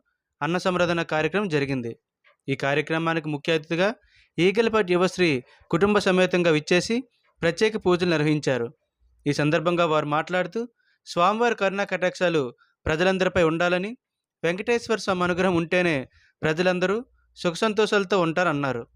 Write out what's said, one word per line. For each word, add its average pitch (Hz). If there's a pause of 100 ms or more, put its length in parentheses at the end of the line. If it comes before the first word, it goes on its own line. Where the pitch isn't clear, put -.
(400)
అన్న 165
సంరధన 175 (100)
కార్యక్రమం 160
జరిగింది. 131 (560)
ఈ 139
కార్యక్రమానికి 156
ముఖ్య 160
అతిథిగా 170 (500)
ఈగలపాటి 202
యువశ్రీ 180 (440)
కుటుంబ 202
సమేతంగా 180
విచ్చేసి 180 (460)
ప్రత్యేక 214
పూజలు 175
నిర్వహించారు. 147 (600)
ఈ 143
సందర్భంగా 170
వారు 147
మాట్లాడుతూ, 180 (440)
స్వామివారి 214
కరుణా 196
కటాక్షాలు 175 (440)
ప్రజలందరిపై 180
ఉండాలని, 175 (500)
వెంకటేశ్వర 214
స్వామి 185
అనుగ్రహం 180
ఉంటేనే 175 (480)
ప్రజలందరూ 180 (420)
సుఖ 170
సంతోషాలతో 208
ఉంటారన్నారు. 147 (140)